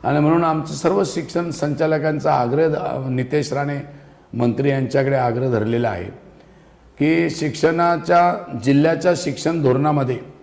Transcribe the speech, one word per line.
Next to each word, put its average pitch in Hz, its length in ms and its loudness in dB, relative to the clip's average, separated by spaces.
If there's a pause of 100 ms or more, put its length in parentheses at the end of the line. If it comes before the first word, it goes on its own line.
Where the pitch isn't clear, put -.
आणि 147 120 2
म्हणून 160 240 4
आमचं 156 300 -2
सर्व 175 320 0
शिक्षण 170 440 -6
संचालकांचा 151 840 -2
आग्रह, 139 420 2
अ, 131 340 -4
नितेश 127 440 -2
राणे 143 240 -4 (560)
मंत्री 120 360 0
यांच्याकडे 135 460 0
आग्रह 123 360 0
धरलेला 117 380 0
आहे 95 160 -6 (960)
की 165 300 2
शिक्षणाच्या, 165 1300 0
जिल्ह्याच्या 151 580 4
शिक्षण 160 440 -2
धोरणामध्ये 131 800 0